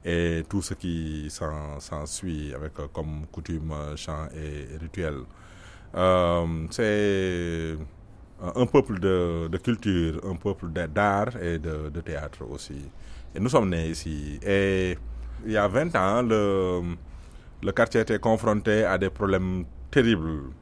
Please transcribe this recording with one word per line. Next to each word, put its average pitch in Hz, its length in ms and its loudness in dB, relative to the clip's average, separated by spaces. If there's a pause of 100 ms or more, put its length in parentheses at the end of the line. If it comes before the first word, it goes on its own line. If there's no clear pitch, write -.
et 85 440 2
tout 98 140 -2
ce - 120 -6
qui 78 560 -4
s'en, 76 500 -6
s'ensuit 76 720 -6
avec, 76 240 -10
euh, 73 140 -8
comme 78 400 -6
coutume, 80 420 -6 (220)
chant 78 400 -8
et, 73 360 -10
et 78 60 -12
rituel. 80 380 -6 (800)
Euh, 90 500 4 (240)
c'est, - 120 -2
euh, 92 960 2 (800)
un 123 120 4
peuple 113 340 4
de, 87 480 2
de 87 100 -2
culture, 90 680 0
un 92 120 -4
peuple 90 340 -4
de, 82 160 -2
d'art 104 500 2
et 85 220 -2
de, 76 300 -4
de 80 140 -6
théâtre 73 460 -8
aussi. 71 400 -12 (460)
Et 90 60 -4
nous 113 80 2
sommes 120 200 6
nés 82 220 0
ici. 73 560 -6
Et 98 500 4 (480)
il 110 60 -6
y 107 60 2
a 104 100 6
vingt 143 300 2
ans, 101 260 4
le, 98 600 4 (800)
le 98 80 0
quartier 117 300 4
était 110 180 0
confronté 107 640 4
à 92 120 4
des 92 140 2
problèmes 92 540 2 (260)
terribles 80 720 2